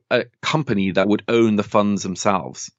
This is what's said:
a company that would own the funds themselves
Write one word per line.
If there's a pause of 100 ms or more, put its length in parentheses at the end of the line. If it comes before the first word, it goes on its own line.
a (180)
company
that
would
own
the
funds
themselves